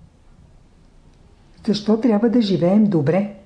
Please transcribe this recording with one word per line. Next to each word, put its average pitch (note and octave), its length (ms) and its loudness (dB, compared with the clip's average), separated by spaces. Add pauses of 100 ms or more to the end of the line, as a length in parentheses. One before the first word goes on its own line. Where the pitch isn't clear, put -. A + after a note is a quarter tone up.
(1700)
Защо G#3+ 320 -2
трябва A3+ 300 0
да A#3 120 0
живеем F#3+ 420 2
добре? F3 520 -2 (100)